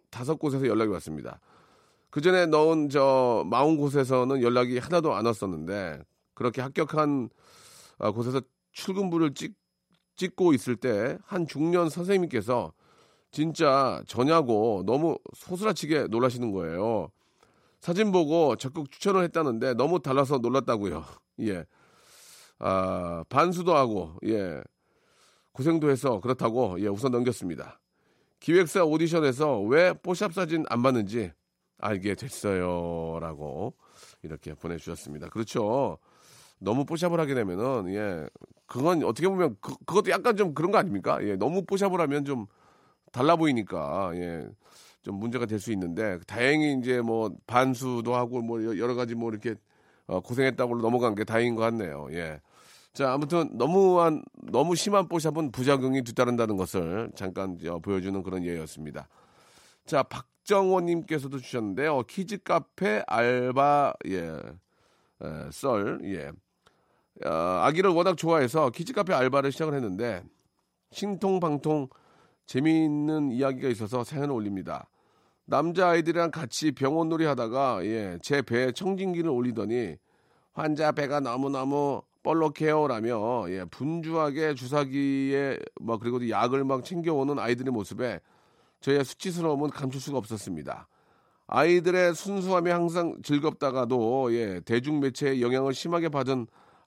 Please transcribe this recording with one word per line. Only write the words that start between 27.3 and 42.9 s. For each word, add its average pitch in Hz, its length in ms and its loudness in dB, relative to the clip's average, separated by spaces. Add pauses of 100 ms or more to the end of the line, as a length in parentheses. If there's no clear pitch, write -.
기획사 175 460 4
오디션에서 151 760 2
왜 151 320 4
뽀샵 175 400 -4
사진 165 360 -2
안 120 120 0
받는지 113 500 0 (480)
알게 101 360 -2
됐어요.라고 85 1600 -4 (480)
이렇게 78 320 -14
보내주셨습니다. 78 760 -10
그렇죠. 110 680 -2 (640)
너무 117 260 0
뽀샵을 170 340 0
하게 143 140 0
되면은, 104 600 -2
예, 98 340 -4 (380)
그건 151 380 0
어떻게 113 240 0
보면 175 320 0
그, - 160 -14 (100)
그것도 208 260 2
약간 214 260 2
좀 190 160 0
그런 156 180 0
거 214 60 4
아닙니까? 120 460 0
예, 101 120 -2
너무 156 300 0
뽀샵을 190 360 0
하면 143 240 0
좀 127 220 -4 (640)